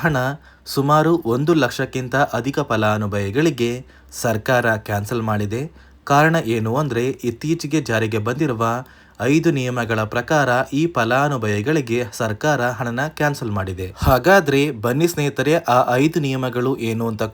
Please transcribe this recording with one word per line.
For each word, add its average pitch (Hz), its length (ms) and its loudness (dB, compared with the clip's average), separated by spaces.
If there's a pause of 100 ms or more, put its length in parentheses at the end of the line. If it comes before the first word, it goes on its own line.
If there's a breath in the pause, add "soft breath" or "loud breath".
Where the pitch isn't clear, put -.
ಹಣ 156 120 2 (580 soft breath)
ಸುಮಾರು 151 380 4 (220)
ಒಂದು 151 200 2 (100)
ಲಕ್ಷಕ್ಕಿಂತ 127 500 -4 (240)
ಅಧಿಕ 131 200 -4 (120)
ಫಲಾನುಭವಿಗಳಿಗೆ 107 1000 0 (540 soft breath)
ಸರ್ಕಾರ 117 520 0 (120)
ಕ್ಯಾನ್ಸಲ್ 107 420 -4
ಮಾಡಿದೆ. 104 320 -2 (500 soft breath)
ಕಾರಣ 156 240 4 (200)
ಏನು 110 160 0 (120)
ಅಂದ್ರೆ, 120 200 -2 (260)
ಇತ್ತೀಚೆಗೆ 151 600 -2
ಜಾರಿಗೆ 110 400 0
ಬಂದಿರುವ 127 340 -2 (640 loud breath)
ಐದು 151 280 4
ನಿಯಮಗಳ 120 440 -2 (120)
ಪ್ರಕಾರ 127 380 2 (280)
ಈ 151 40 2 (120)
ಫಲಾನುಭವಿಗಳಿಗೆ 120 1040 0 (200)
ಸರ್ಕಾರ 120 420 0 (160)
ಹಣನ 120 260 -4 (160)
ಕ್ಯಾನ್ಸಲ್ 143 380 -2
ಮಾಡಿದೆ. 95 300 -6 (180)
ಹಾಗಾದ್ರೆ 139 560 4 (240)
ಬನ್ನಿ 135 280 2
ಸ್ನೇಹಿತರೆ, 143 420 0 (200)
ಆ - 20 6 (260)
ಐದು 160 240 2
ನಿಯಮಗಳು 127 460 -2 (180)
ಏನು 113 200 -2
ಅಂತ 110 240 -4